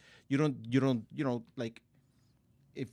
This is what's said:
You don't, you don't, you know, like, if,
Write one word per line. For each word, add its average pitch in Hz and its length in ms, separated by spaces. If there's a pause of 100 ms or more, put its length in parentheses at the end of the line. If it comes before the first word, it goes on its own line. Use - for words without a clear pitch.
(280)
You 139 100
don't, 147 180 (120)
you 131 120
don't, 127 240 (100)
you 151 100
know, 123 200 (120)
like, 117 260 (920)
if, 139 180